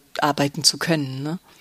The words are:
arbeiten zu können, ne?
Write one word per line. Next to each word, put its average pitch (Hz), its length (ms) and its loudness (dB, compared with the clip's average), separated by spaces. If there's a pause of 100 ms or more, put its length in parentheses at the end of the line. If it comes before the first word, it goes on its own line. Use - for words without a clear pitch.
(200)
arbeiten 147 440 2
zu - 140 2
können, 139 440 -2
ne? 156 160 -6 (220)